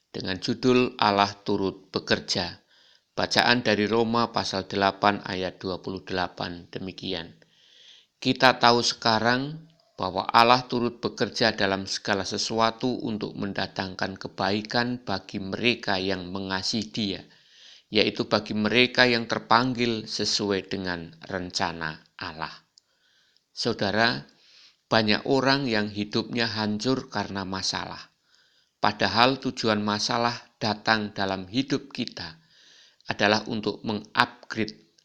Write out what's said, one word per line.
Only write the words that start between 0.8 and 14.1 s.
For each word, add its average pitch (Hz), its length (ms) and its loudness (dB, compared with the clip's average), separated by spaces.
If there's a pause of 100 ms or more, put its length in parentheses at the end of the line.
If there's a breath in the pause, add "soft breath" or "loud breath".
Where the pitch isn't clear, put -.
Allah 101 400 4
Turut 98 480 -2
Bekerja. 101 720 -4 (560 soft breath)
Bacaan 117 480 2
dari 104 240 2
Roma 113 400 2
pasal 98 400 -4
delapan 98 560 2
ayat 92 320 -4
dua 92 240 -6
puluh 95 240 -8
delapan 90 640 -6
demikian. 92 640 -8 (880 soft breath)
"Kita 127 400 4
tahu 120 240 6
sekarang 123 800 0 (320)
bahwa 92 320 -4
Allah 120 400 6
turut 120 320 -2
bekerja 110 560 0
dalam 98 320 0
segala 98 400 -2
sesuatu 113 640 0
untuk 107 400 -6
mendatangkan 95 880 -6